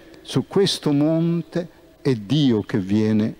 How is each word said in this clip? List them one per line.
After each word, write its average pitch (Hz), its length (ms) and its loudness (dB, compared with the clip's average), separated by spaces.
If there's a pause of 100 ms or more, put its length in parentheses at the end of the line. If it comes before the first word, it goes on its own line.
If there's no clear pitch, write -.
(220)
su - 260 -4
questo 160 460 0
monte 165 720 -2 (340)
è 131 140 0
Dio 110 460 0
che 110 180 -4
viene 107 600 0